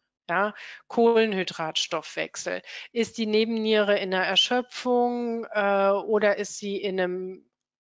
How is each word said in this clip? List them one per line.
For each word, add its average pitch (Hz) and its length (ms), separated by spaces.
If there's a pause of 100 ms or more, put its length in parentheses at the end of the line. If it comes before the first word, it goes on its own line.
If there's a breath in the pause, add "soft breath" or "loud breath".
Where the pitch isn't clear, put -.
(300)
ja, 196 240 (340 loud breath)
Kohlenhydratstoffwechsel. 185 1700 (300 loud breath)
Ist 220 260
die 226 80
Nebenniere 214 720
in 185 160
einer 185 100
Erschöpfung, 240 1300
äh, 202 380
oder 202 480
ist - 180
sie 202 220
in 190 200
einem 185 460 (380)